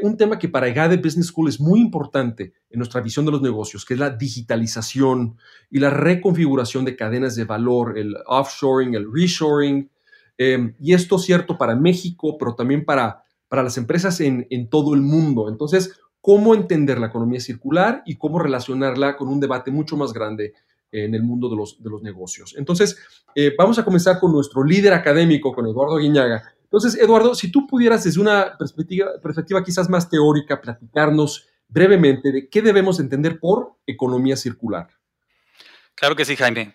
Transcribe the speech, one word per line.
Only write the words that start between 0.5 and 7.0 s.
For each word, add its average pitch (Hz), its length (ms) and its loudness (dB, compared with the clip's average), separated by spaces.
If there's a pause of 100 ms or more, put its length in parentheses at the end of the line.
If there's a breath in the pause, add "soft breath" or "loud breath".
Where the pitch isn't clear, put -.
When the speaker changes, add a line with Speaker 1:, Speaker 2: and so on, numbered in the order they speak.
Speaker 1:
egade 156 300 2
Business 165 320 -2
School 160 200 -2
es 123 120 -4
muy 175 180 4
importante 131 760 -2 (160)
en 117 100 -10
nuestra 123 220 -4
visión 113 240 -4
de 151 60 0
los 147 100 0
negocios, 107 440 -6
que 127 100 -8
es 127 60 -2
la 143 100 -2
digitalización 120 1300 -4 (340 soft breath)
y 139 80 -2
la 139 120 2
reconfiguración 143 960 0
de 127 120 -4
cadenas 117 400 -4